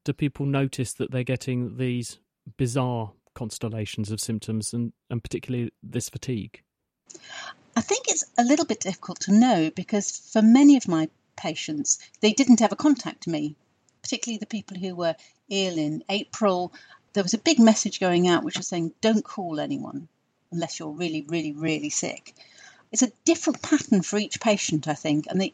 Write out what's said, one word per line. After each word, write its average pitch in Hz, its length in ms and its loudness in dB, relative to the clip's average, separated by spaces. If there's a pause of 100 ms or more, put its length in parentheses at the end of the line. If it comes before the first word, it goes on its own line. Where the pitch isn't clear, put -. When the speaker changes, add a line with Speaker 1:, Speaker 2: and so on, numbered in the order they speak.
Speaker 1:
do 143 80 -2
people 143 360 -4
notice 139 460 -2
that - 180 -6
they're 127 120 -2
getting 123 540 -4
these 123 400 -4 (400)
bizarre 123 540 -2 (240)
constellations 110 760 -6
of 107 100 -6
symptoms 110 540 -4
and, 120 180 -4 (200)
and 120 120 -6
particularly 123 480 -6 (120)
this - 260 -8
fatigue? 117 540 -8 (1120)
Speaker 2:
I 233 60 2
think 466 260 -2
it's 381 180 -2 (140)
a 240 40 4
little 302 220 4
bit - 140 -4
difficult - 420 -10
to 190 120 2
know 208 420 6
because 196 360 -2
for - 300 0
many 269 360 10
of - 100 -2
my 160 220 0 (260)
patients, 156 640 -6 (220)
they 214 120 4
didn't 254 280 6
ever 202 140 2
contact - 520 0
me, 151 280 -4 (460)
particularly - 380 -8
the 214 80 -10
people 202 300 -10
who 185 180 -6
were 165 200 -2 (340)
ill 185 280 -2
in 151 320 -2
April. 196 640 -2 (400)
There 202 100 0
was 180 120 0
a 214 40 -6
big 226 200 2
message 220 400 4
going 180 280 2
out 175 160 2
which - 140 -6
was 185 100 -8
saying, 170 320 -4
"Don't 220 240 2
call 170 360 -8
anyone 143 480 -8 (440)
unless 170 280 -6
you're 156 100 -10
really, 156 320 -6
really, 156 300 -4
really 151 400 -4
sick." - 420 -8 (580)
It's - 100 0
a 247 100 2 (140)
different 320 360 2
pattern 220 420 2
for - 140 -4
each 208 220 -4
patient, 190 480 0
I 151 60 -2
think, 151 340 -2
and 185 140 0
they 190 120 -4